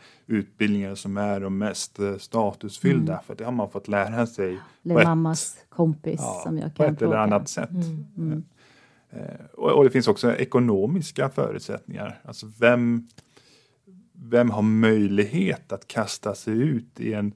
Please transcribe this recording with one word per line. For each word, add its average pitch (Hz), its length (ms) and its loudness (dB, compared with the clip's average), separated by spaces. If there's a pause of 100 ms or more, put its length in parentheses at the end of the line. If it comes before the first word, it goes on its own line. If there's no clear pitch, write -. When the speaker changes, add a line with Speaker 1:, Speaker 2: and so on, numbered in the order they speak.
(280)
Speaker 1:
utbildningar 101 680 -2
som 101 220 -8
är 101 220 -2
de 98 180 -4
mest, - 420 -6
eh, 101 180 -4
statusfyllda, 92 960 -2
Speaker 2:
Mm. - 100 -10
Speaker 1:
för 107 120 -14
det 110 80 -12
har 120 80 -8
man 107 200 -4
fått 101 160 -10
lära 104 400 0
sig 95 320 -6 (240)
Speaker 2:
Eller 170 120 0
Speaker 1:
på - 40 8
ett, 113 80 8
Speaker 2:
mammas 160 500 -2 (120)
kompis 160 500 -2
Speaker 1:
ja, - 260 -8
Speaker 2:
som 160 120 -4
jag 156 180 -8
Speaker 1:
på 151 80 2
Speaker 2:
kan 151 100 2
Speaker 1:
ett 147 80 -6
eller 113 100 2
Speaker 2:
fråga. 110 100 2
Speaker 1:
annat 107 280 2
sätt. - 200 -8
Speaker 3:
Mm. 165 360 -6 (120)
Speaker 2:
Mm. 160 260 -4 (680)
Speaker 1:
Eh, - 440 -14
och, - 180 0
och 143 120 8
det 131 60 10
finns 123 180 2
också 113 280 2
ekonomiska 131 920 0
förutsättningar. 107 960 -6
Alltså 117 220 -16 (120)
vem, 120 480 4 (1080)
vem 120 360 2
har 107 120 -2
möjlighet 110 1080 2
att - 160 -10
kasta 104 480 -6
sig - 220 -6
ut 123 420 -2
i 113 140 -4
en 104 220 -4